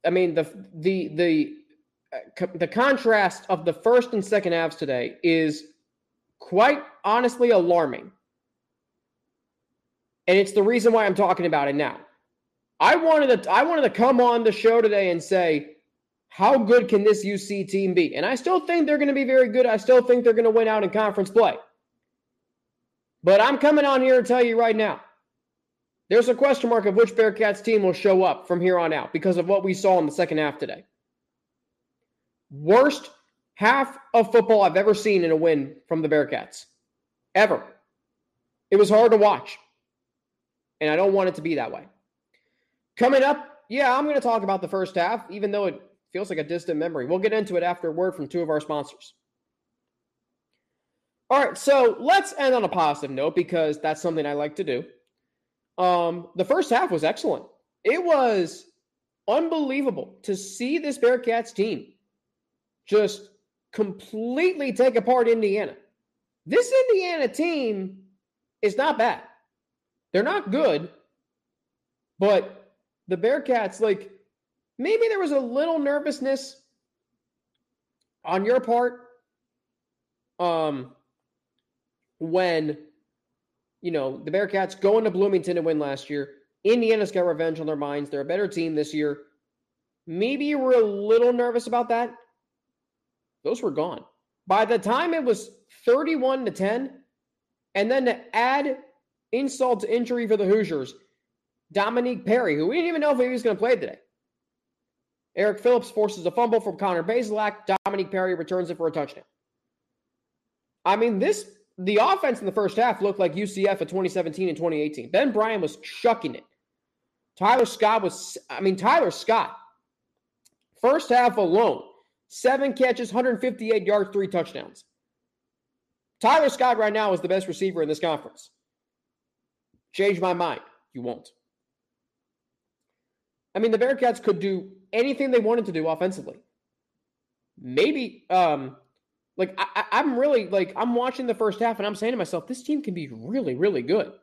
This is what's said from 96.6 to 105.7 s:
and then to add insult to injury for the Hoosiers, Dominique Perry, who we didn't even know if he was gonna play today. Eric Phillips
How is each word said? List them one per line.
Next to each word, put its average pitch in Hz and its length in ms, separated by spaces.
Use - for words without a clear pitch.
and 202 160
then 262 160
to 240 300
add 262 420
insult 254 480
to 202 120
injury 240 360
for 214 100
the 202 80
Hoosiers, 170 480
Dominique 226 520
Perry, 208 320
who 156 120
we 240 80
didn't 339 140
even 320 120
know 294 120
if 247 60
he 247 100
was 254 120
gonna 226 140
play 233 200
today. 165 220
Eric 202 220
Phillips 240 320